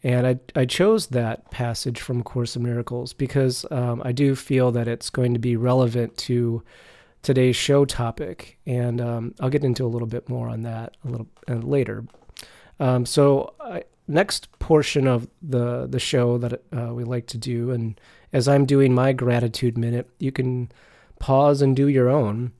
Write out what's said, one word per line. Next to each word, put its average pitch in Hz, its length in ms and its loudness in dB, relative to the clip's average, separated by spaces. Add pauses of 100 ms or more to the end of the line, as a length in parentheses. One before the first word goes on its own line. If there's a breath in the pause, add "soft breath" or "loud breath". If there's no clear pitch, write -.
And 123 200 2
I, 127 140 2 (160)
I 131 120 2
chose 208 420 2
that 117 420 -4
passage 120 500 -4
from 123 200 -4
A - 20 -6
Course 120 320 -4
in 123 80 -4
Miracles 120 500 -4
because, 131 600 0
um, 123 320 -2
I 123 80 -2
do 139 240 2
feel 127 340 2
that 117 160 0
it's 117 240 -6
going 123 220 0
to 120 80 0
be 120 160 0
relevant 123 640 0
to 117 440 -2 (600 soft breath)
today's 127 340 4
show 143 280 4
topic, 117 720 -6 (100)
and, 120 340 -2
um, 117 400 -4
I'll 127 100 0
get 143 140 0
into 131 200 0
a 120 40 0
little 117 180 -4
bit 117 220 -8
more 123 200 -6
on 113 140 -6
that 113 420 -10
a 139 40 -8
little, 117 180 -8 (220)
uh, 123 60 -4
later. 117 500 -2 (760 loud breath)
Um, 127 260 2
so 139 540 2
I, 233 240 -10 (240)
next - 540 -2
portion 143 480 2
of 120 180 0 (160)
the, 127 460 -2
the 131 100 -4
show 120 400 0
that, 120 240 -6 (100)
uh, 120 220 -6
we 120 80 -6
like 120 260 -6
to 120 100 -8
do, 120 340 -4
and 113 280 -4 (320 soft breath)
as 123 140 2
I'm 139 180 6
doing 135 300 6
my 127 180 4
gratitude 120 640 0
minute, 117 320 -4 (120)
you 131 100 -2
can 127 400 -4 (480 soft breath)
pause 139 440 4
and 135 120 4
do 139 140 2
your 127 200 4
own. 120 520 0